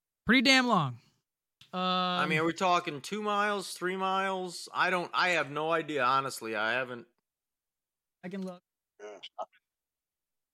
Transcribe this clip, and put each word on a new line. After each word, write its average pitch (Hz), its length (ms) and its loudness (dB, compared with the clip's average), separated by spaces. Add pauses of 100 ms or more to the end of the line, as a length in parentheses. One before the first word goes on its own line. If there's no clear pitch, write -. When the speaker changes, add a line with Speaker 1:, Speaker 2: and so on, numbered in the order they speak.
(260)
Speaker 1:
Pretty 247 160 6
damn 262 260 6
long. 147 300 2 (760)
Um, 185 100 -6
Speaker 2:
I 180 440 0
mean, 156 120 2
are 160 60 2
we 165 80 2
talking 170 480 0
two 214 220 -6
miles, 208 500 0
three 180 240 -4
miles? 190 760 -2
I 160 180 2
don't, 180 220 0
I 175 180 2
have 151 200 0
no 156 220 -2
idea, 151 320 0
honestly. 127 500 0
I 110 200 0
haven't 123 320 -4 (1160)
Speaker 1:
I 185 60 -12
can 190 180 -8
look. 180 140 -12 (420)
Speaker 3:
Yeah. 208 60 -14 (1500)